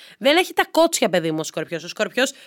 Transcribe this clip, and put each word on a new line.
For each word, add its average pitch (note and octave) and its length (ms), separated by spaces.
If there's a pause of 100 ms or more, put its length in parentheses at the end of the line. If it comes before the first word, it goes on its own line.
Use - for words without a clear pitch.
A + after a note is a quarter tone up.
(180)
Δεν C#4 180
έχει F4 160
τα F#4+ 180
κότσια, E4 380
παιδί E3 220
μου, D#3 100
ο D#3 40
Σκορπιός. D#3 400
Ο F3 40
Σκορπιός A#3+ 440 (140)